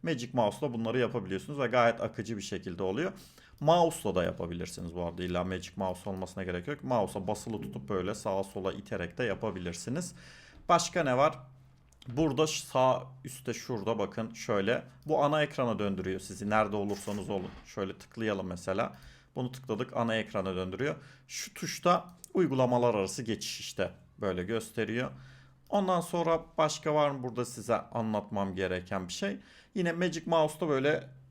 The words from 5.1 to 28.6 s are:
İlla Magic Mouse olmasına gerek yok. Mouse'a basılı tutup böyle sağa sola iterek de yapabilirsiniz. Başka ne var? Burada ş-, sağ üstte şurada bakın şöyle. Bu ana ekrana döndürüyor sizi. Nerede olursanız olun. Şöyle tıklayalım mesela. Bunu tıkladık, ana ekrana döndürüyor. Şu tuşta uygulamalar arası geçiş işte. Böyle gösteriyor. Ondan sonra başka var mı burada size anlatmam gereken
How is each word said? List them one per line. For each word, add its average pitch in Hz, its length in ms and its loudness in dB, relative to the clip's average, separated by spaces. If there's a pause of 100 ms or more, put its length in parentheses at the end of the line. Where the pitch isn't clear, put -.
İlla 90 200 0
Magic 92 320 -6
Mouse 95 340 -4
olmasına 95 340 -6
gerek 90 240 -4
yok. 143 160 -8
Mouse'a 104 440 0
basılı 107 340 -4
tutup - 280 -10
böyle 98 260 0
sağa 98 280 -2
sola 95 300 -4
iterek 92 440 -6
de 131 60 -2
yapabilirsiniz. 98 920 -4 (540)
Başka 170 340 4
ne 127 140 4
var? 147 220 4 (680)
Burada 143 400 4
ş-, - 180 -4
sağ 127 380 4 (200)
üstte - 300 -8
şurada 110 460 -2
bakın 107 340 -2
şöyle. 104 500 2 (220)
Bu 147 180 2
ana 151 200 4
ekrana 120 360 0
döndürüyor 95 400 0
sizi. 101 300 -6
Nerede 107 260 4
olursanız 101 540 -2
olun. 95 220 -2 (140)
Şöyle 95 320 -6
tıklayalım 101 500 -4
mesela. 95 500 -2 (380)
Bunu 127 160 -2
tıkladık, - 460 -4
ana 117 180 2
ekrana 98 400 -2
döndürüyor. 92 400 -2 (320)
Şu - 260 -10
tuşta - 560 0 (240)
uygulamalar 123 640 4
arası 98 280 0
geçiş - 360 -4
işte. - 320 -4 (300)
Böyle 92 220 0
gösteriyor. 113 680 -2 (580)
Ondan 185 320 2
sonra 165 400 2 (160)
başka 151 380 2
var 147 140 6
mı 135 140 -4
burada 120 220 -2
size 113 320 0
anlatmam 104 760 -2
gereken 92 520 -2